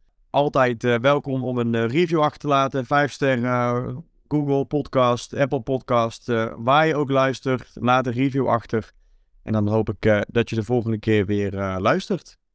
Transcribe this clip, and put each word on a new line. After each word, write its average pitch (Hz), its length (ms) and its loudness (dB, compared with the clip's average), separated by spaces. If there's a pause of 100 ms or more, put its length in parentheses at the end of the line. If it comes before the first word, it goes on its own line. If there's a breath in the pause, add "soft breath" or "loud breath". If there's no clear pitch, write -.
(300)
Altijd, 131 540 2
eh, 120 120 2
welkom 135 480 0
om 127 140 -4
een, 117 180 0
eh, 113 100 2
review 160 360 0
achter 151 180 0
te - 80 -8
laten. 135 380 0
Vijf 143 260 0
sterren, 127 340 0
eh, 123 500 -2 (320)
Google 143 380 0
Podcast, 127 720 0
Apple 139 260 0
Podcast, 120 680 -2
eh, 113 280 0
waar 139 300 2
je 156 80 0
ook 143 140 -2
luistert. 131 640 0
Laat 127 340 2
een 123 60 -2
review 131 340 0
achter. 113 440 -2 (520)
En 113 100 -4
dan 107 140 2
hoop 110 220 0
ik, - 160 -4
eh, 104 220 4
dat 117 220 0
je 117 60 -4
de 110 80 -2
volgende 110 360 -2
keer 107 260 2
weer, 101 320 -2
eh, 98 220 -4
luistert. 156 580 -2 (180)